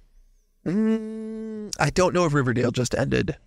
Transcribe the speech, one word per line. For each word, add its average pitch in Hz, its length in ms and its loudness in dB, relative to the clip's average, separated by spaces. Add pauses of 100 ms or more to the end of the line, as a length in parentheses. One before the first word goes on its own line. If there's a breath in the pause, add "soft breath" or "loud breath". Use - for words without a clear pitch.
(640)
Mm, 220 1120 -2
I 151 100 2
don't 180 240 2
know 175 120 4
if 151 80 0
Riverdale 123 380 2
just 123 240 0
ended. 131 400 0 (120)